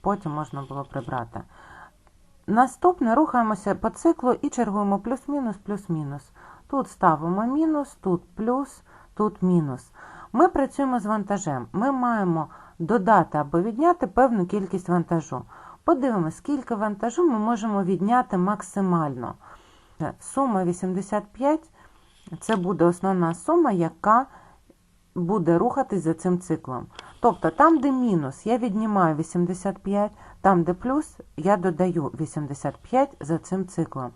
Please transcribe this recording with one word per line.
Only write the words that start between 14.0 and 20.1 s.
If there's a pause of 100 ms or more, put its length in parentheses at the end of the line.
певну
кількість
вантажу. (420)
Подивимось,
скільки
вантажу
ми
можемо
відняти
максимально. (840)